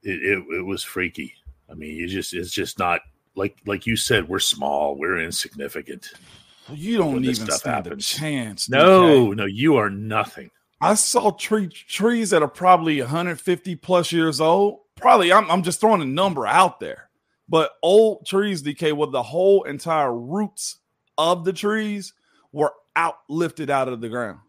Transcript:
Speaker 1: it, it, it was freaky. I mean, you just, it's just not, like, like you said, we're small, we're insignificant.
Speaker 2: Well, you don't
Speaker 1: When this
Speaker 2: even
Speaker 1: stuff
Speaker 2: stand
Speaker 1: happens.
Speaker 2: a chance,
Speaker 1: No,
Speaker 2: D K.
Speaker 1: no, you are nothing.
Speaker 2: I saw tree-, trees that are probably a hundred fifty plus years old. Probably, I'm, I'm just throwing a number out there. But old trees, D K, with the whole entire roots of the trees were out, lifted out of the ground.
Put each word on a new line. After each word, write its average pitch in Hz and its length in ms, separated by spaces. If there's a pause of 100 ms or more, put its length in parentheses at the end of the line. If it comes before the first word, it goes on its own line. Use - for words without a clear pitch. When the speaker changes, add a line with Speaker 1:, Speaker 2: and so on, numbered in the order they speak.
Speaker 1:
it, 90 200
it, 95 220 (140)
it 90 80
was 95 160
freaky. 87 540 (340)
I 80 40
mean, 76 220
you 87 100
just, 90 280
it's 87 180
just - 260
not, 87 220 (340)
like, 98 300
like 104 220
you 117 100
said, 101 320
we're 92 120
small, 71 540
we're 85 240
insignificant. 71 920 (580)
Speaker 2:
Well, 147 80
you 214 220
don't 156 160
Speaker 1:
When 127 80
this 127 160
Speaker 2:
even 110 80
Speaker 1:
stuff 135 140
Speaker 2:
stand 147 260
Speaker 1:
happens. - 260
Speaker 2:
a - 20
chance, 135 540
Speaker 1:
No, 151 600
Speaker 2:
D - 0
K. 101 60
Speaker 1:
no, 107 100
you 127 300
are 107 120
nothing. 104 600 (320)
Speaker 2:
I 175 100
saw 220 380
tree-, 202 380
trees 226 600
that 175 140
are 147 60
probably 165 520
a 123 60
hundred 165 340
fifty 180 340
plus 175 380
years 160 260
old. 185 420 (160)
Probably, 196 360
I'm, 196 180
I'm 180 120
just 175 180
throwing 214 220
a - 20
number 147 420
out 165 320
there. 76 300 (400)
But 160 240 (100)
old 208 440
trees, 196 340
D 143 140
K, 151 180
with 147 200
the 131 100
whole 185 400
entire 143 520
roots 156 640 (400)
of 170 300
the 190 80
trees 208 580 (400)
were 147 220 (220)
out, 165 200 (140)
lifted 156 400
out 131 180
of 120 140
the 117 80
ground. 110 380